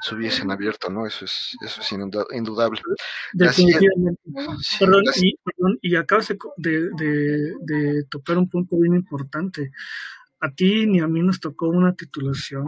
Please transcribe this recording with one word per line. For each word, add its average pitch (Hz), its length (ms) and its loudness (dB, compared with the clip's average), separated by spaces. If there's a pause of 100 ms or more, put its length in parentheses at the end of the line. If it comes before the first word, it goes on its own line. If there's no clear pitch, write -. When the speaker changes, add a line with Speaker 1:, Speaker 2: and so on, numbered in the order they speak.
Speaker 1:
se - 140 -8
hubiesen 110 360 -4
abierto, 101 380 -4
¿no? 107 180 -4
Eso 101 180 -10
es, - 360 -8
eso 110 200 -12
es - 100 -6
inuda-, 98 400 -4
indudable. 110 500 -2 (520)
La 175 200 6
siguiente 175 320 6
Speaker 2:
Definitivamente. 180 800 0
Speaker 1:
Sí, - 160 -4
Speaker 2:
Perdón, 196 260 6
Speaker 1:
la 262 80 2
si- 185 160 4
Speaker 2:
y, - 140 0
perdón, 185 380 0
y 175 140 0
acabas 196 320 2
de 202 100 -4
co-, 226 200 -14
de, 160 340 0
de, 151 680 0
de 147 440 0
tocar 147 320 -2
un 180 120 4
punto 180 300 -2
bien 170 160 4
importante. 151 760 -4 (720)
A 151 120 -4
ti 202 320 2
ni 196 140 4
a 156 80 2
mí 165 160 0
nos 185 160 2
tocó 165 300 -4
una 180 260 4
titulación 139 720 -6